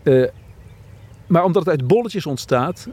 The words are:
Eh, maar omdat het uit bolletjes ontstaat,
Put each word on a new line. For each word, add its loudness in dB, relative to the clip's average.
Eh, 4
maar 2
omdat 0
het -2
uit -2
bolletjes 0
ontstaat, -4